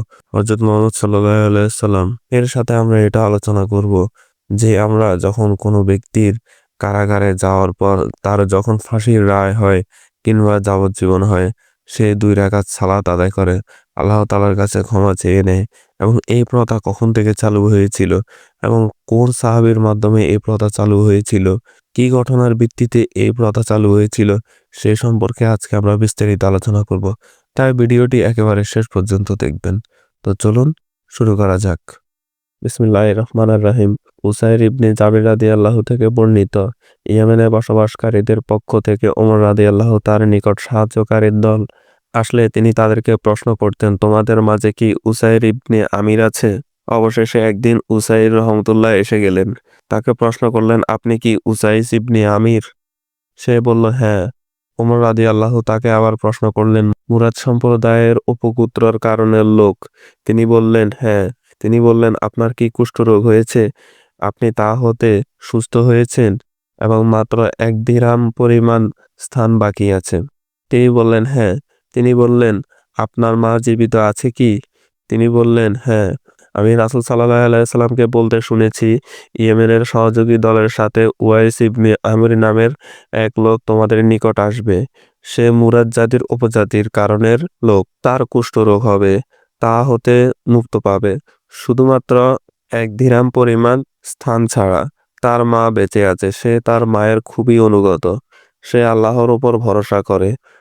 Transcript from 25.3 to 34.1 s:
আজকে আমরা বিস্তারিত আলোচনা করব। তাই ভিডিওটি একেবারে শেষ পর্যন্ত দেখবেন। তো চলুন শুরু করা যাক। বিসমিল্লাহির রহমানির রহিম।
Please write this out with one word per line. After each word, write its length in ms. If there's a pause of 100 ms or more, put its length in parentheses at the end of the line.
আজকে 300
আমরা 220
বিস্তারিত 460
আলোচনা 400
করব। 220 (500)
তাই 180
ভিডিওটি 480
একেবারে 420
শেষ 280
পর্যন্ত 400
দেখবেন। 440 (500)
তো 80
চলুন 340 (460)
শুরু 220
করা 220
যাক। 240 (800)
বিসমিল্লাহির 560
রহমানির 460
রহিম। 280 (320)